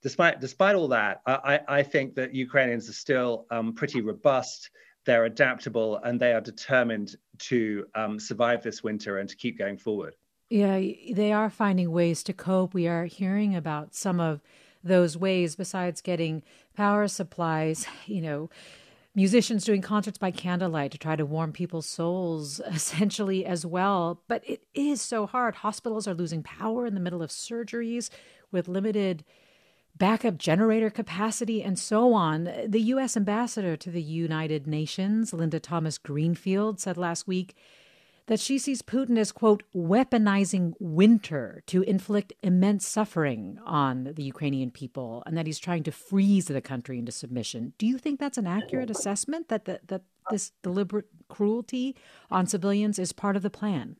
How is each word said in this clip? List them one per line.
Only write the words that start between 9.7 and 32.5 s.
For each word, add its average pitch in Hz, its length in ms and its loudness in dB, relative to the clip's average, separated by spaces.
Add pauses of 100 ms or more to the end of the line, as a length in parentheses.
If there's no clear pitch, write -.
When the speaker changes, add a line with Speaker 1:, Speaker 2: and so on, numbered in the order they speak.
Speaker 1:
forward. 98 380 -6 (340)
Speaker 2:
Yeah, 202 260 2
y-, 190 380 -4
they 208 180 2
are 214 180 2
finding 185 420 2
ways 170 320 2
to 185 100 -6
cope. 185 400 0
We 175 140 0
are 170 180 0
hearing 196 500 0
about 151 400 -6
some 180 240 0
of 156 220 0 (420)
those 175 340 4
ways, 180 380 0
besides 180 460 -4
getting 160 420 -2 (320)
power 208 320 4
supplies, 160 800 -2 (180)
you 202 160 -4
know, 156 280 -4 (680)
musicians 202 480 4
doing 202 180 2
concerts 208 360 -2
by 190 120 -2
candlelight 175 640 -2
to 147 60 -16
try 160 180 -2
to 151 100 0
warm 156 260 -2
people's 170 360 -6
souls, 165 760 -4
<laughs> - 60 -6
essentially, 190 720 0
as 175 220 -4
well. 180 640 0
But 233 200 -4
it 262 180 -8 (100)
is 285 260 0
so 220 240 -2
hard. 240 300 -2
Hospitals 214 520 -4
are 190 60 -2
losing 165 300 -4
power 226 420 -4
in 226 80 -2
the 196 60 -2
middle 175 240 -2
of 151 80 -8
surgeries 233 800 -6 (400)
with 180 160 -2
limited 190 560 0 (720)
backup 208 400 2
generator 214 520 4
capacity 214 720 -2
and 190 160 -2
so 233 340 4
on. 170 380 2 (160)